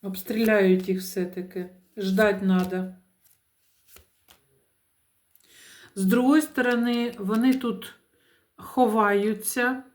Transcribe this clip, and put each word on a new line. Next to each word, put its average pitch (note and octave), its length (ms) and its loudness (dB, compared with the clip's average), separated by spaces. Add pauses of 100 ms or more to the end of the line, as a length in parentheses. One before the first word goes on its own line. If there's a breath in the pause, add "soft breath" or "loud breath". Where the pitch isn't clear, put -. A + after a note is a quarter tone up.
Обстріляють G3 840 2
їх F#3 120 -2
все-таки. F3+ 720 -8 (260)
Ждать G3 460 0
надо. F#3 520 -2 (3000 loud breath)
З F#3+ 100 -4
другої B3+ 380 4
сторони, A#3+ 760 -2
вони A3 360 2
тут A3+ 400 -6 (600)
ховаються. A3 1300 0 (120)